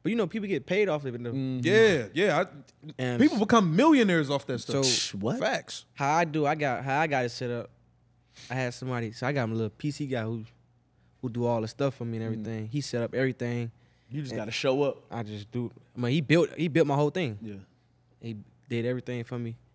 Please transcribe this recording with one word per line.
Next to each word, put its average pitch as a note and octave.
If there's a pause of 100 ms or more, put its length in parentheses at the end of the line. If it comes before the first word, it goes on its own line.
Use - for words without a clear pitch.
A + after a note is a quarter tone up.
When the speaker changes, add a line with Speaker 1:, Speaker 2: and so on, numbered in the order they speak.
Speaker 1:
but -
you G#3+
know, A3
people G3+
get D3
paid F#3+
off D3
of B2
it, A#2+
though. A#2+
Speaker 2:
Mm-hmm. C3
Speaker 3:
Yeah, F#3 (100)
yeah. E3+
I, -
Speaker 1:
And B2+
Speaker 3:
people D4+
become G3
millionaires G3+
off C#3
that B2+
stuff. C#3
Speaker 1:
so B2+
Speaker 2:
Shh, -
what? A2
Speaker 3:
Facts. -
Speaker 1:
how C#3
I F3
do, D3+
I D#3
got, C3+
how C#3
I E3
got C#3
it A#2
set A#2+
up. A#2 (800)
I B2
had B2+
somebody, A#2+
so B2
I C#3+
got C3
my A2+
little A2
P D3+
C C#3+
guy B2
who, A2+ (800)
who B2+
do A#2+
all A#2
the A2
stuff C#3
for A#2+
me A2+
and A2+
Speaker 2:
Mm. A2
Speaker 1:
everything. A2
He C#3
set A#2+
up A2
everything. A#2+ (400)
Speaker 2:
You C#3+
just B2+
Speaker 1:
And A#2
Speaker 2:
gotta G#2+
show C3+
up. C#3
Speaker 1:
I A#2
just G#2
do. A#2+ (260)
I B2
mean, B2
he E3
built, D3+
he E3
built C#3+
my C#3
whole D3
thing. B2+
Speaker 2:
Yeah. G#2 (680)
Speaker 1:
He A2+ (320)
did A#2
everything B2
for B2
me A#2 (200)